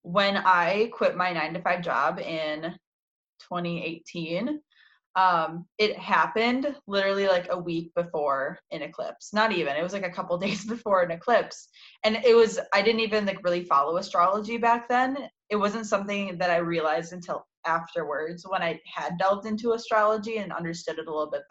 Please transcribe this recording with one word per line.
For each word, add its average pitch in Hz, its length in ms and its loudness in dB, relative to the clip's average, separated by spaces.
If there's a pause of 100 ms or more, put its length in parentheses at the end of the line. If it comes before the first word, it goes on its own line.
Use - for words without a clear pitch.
When 196 340 2
I 185 560 4
quit 180 240 2
my 180 160 0
nine-to-five 170 480 -2
job 160 380 0
in 160 560 -6 (720)
twenty 170 360 -4
eighteen, 170 760 -4 (560)
um, 170 500 2 (120)
it 214 200 0
happened 233 800 2 (120)
literally, 196 380 0
like, 180 240 2
a 180 80 -2
week 170 380 -6
before 147 640 -2 (120)
an 160 100 -8
eclipse. - 520 -10
Not 214 200 2
even, 147 240 -2
it 156 40 -2
was, 180 120 -4
like, 190 120 -4
a 175 60 -6
couple 175 260 -4
<laughs> 185 80 -4
days 208 200 -4
before 214 360 2
an 175 80 2
eclipse. 170 600 0 (340)
And 220 140 2
it 226 180 8
was, 220 240 6 (140)
I 202 100 4
didn't 226 160 4
even, 214 260 0
like, 180 180 -4
really 175 200 0
follow 156 340 2
astrology 196 600 2
back 233 320 2
then. 262 280 2 (320)
It 208 60 0
wasn't 208 300 0
something 202 540 -4
that 180 100 2
I 170 80 4
realized 170 560 0
until 175 320 -8 (220)
afterwards 165 840 -4
when 185 140 -2
I 165 160 -4 (120)
had 165 280 -6
delved 202 260 2
into 226 280 -2
astrology 220 640 0
and 196 140 -6
understood 165 460 -8
it 160 100 -8
a 165 40 -10
little 151 180 -2
bit 143 220 -6